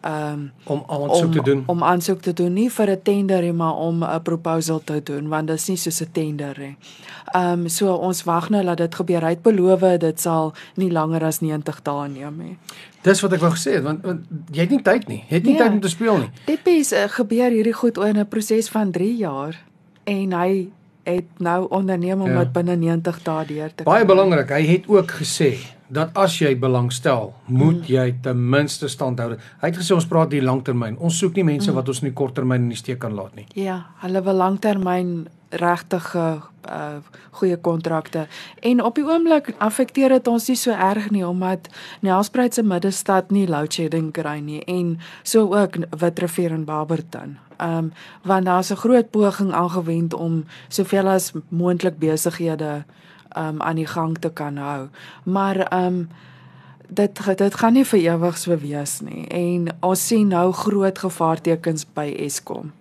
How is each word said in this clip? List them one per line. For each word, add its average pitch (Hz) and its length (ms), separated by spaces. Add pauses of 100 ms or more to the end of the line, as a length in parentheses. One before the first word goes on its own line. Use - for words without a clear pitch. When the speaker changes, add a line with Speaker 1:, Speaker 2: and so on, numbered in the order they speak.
Speaker 1:
ehm, 151 380 (240)
Speaker 2:
Om 151 240
aansoek 147 380
Speaker 1:
om, 165 60
Speaker 2:
te 156 100
doen. 135 240
Speaker 1:
om 170 180
aansoek 180 380
te 180 120
doen, 175 200
nie 220 180
vir 214 180
'n 190 140
tender 196 380
nie, 170 120
maar 165 220
om 165 280
'n 165 200
proposal 165 600
te 151 200
doen, 147 240
want 156 200
dit 160 100
is - 100
nie 185 100
soos 165 240
'n 165 100
tender 147 480
nie. 139 160 (580)
Ehm, 175 340
so 185 260
ons 180 300
wag 170 260
nou 208 140
dat 175 140
dit 170 180
gebeur. 170 260
Hy 165 80
het 170 120
beloof 185 380 (200)
dit 160 220
sal 160 320 (220)
nie 185 160
langer 160 320
as 160 180
negentig 151 400
dae 143 260
neem 143 300
nie. 170 200 (440)
Speaker 2:
Dis 190 200
wat 190 120
ek 180 60
wou 165 120
gesê 233 220
het, 156 100
want, 151 200
want 175 220 (260)
jy 147 100
het 180 80
nie 277 120
tyd 214 260
nie. 107 200
Jy 156 80
het 170 80
nie - 100
Speaker 1:
Nee. 311 80
Speaker 2:
tyd 226 100
om 208 80
te 190 100
speel 214 280
nie. 127 120 (160)
Speaker 1:
Tipies, 311 460
eh, 208 180
gebeur 233 420
hierdie 226 220
goed 226 240
oor 208 160
'n 208 140
proses 220 420
van 214 220
drie 185 260
jaar 156 380 (480)
en 196 280
hy 180 360 (360)
het 175 220 (140)
nou 175 300
onderneem 185 520
om 190 80
Speaker 2:
Ja. 180 100
Speaker 1:
dit 170 120
binne 175 240
negentig 165 480
dae 156 220
deur 151 300
te 160 80
Speaker 2:
Baie 196 220
Speaker 1:
kry. 190 100
Speaker 2:
belangrik, 170 340
hy 151 160
het 180 220
ook 185 240
gesê - 440 (320)
dat 151 260
as 190 260
jy 139 200
belangstel, 123 720 (120)
moet 160 400
Speaker 1:
Hmm. 131 100
Speaker 2:
jy 127 260
ten 123 280
minste 143 380
standhoude. 123 500 (240)
Hy 151 60
het 170 100
gesê 180 160
ons 170 120
praat 160 260
hier 147 120
langtermyn. 127 540
Ons 170 200
soek 180 180
nie 190 80
mense 147 240
Speaker 1:
Hmm. 139 80
Speaker 2:
wat 127 120
ons 127 140
in 143 60
die 127 60
korttermyn 127 480
in 120 80
die 113 80
steek 127 220
kan 117 140
laat 98 220
nie. 107 180
Speaker 1:
Ja, 185 320 (140)
hulle 185 240
wil 196 100
langtermyn 185 960 (220)
regtig, 175 640
eh, 160 260 (920)
goeie 180 260
kontrakte. 165 720 (340)
En 247 220
op 311 120
die 302 100
oomblik 320 520
affekteer 262 520
dit 254 180
ons 233 200
nie 254 100
so 240 140
erg 208 400
nie, 190 160
omdat 185 400 (340)
Nelspruit 208 520
se 233 100
middestad 190 680
nie 196 160
load 151 260
shedding 160 400
kry 151 260
nie 151 240
en 175 360 (240)
so 214 300
ook 202 220 (240)
Witrifuur 170 520
en 160 140
Barberton. 156 720 (200)
Ehm, 165 280 (380)
want 190 220
daar's 180 260
'n 196 40
groot 233 360
poging 202 420
aangewend 170 600
om 165 320 (220)
soveel 196 400
as 190 240 (180)
moontlik 175 500
besighede, 156 840 (480)
ehm, 156 300
aan 165 140
die 160 120
gang 160 300
te 165 120
kan 147 280
hou. 143 300 (360)
Maar, 196 360
ehm, 180 440 (840)
dit, 202 480
dit 202 180
gaan 233 180
nie 262 120
vir 214 140
ewig 170 380
so 175 200
wees 143 440
nie. - 260
En 175 400 (140)
ons 185 260
sien 214 200
nou 185 260
groot 196 460
gevaartekens 165 920
by 147 260
Eskom. - 600